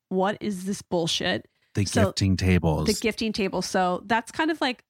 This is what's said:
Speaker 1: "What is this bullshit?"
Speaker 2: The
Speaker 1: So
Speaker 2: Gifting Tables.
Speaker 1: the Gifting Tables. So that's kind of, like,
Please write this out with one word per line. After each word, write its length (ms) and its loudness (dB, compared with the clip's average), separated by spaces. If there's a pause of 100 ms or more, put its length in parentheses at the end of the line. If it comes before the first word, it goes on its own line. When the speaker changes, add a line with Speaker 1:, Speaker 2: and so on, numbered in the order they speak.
Speaker 1:
"What 320 0
is 240 -6
this 180 -4
bullshit?" 640 -2 (280)
Speaker 2:
The 120 2
Speaker 1:
So 220 2
Speaker 2:
Gifting 280 2
Tables. 500 2
Speaker 1:
the 140 2
Gifting 320 -2
Tables. 320 -2
So 400 0
that's 260 -2
kind 200 -2
of, 100 -4
like, 280 -4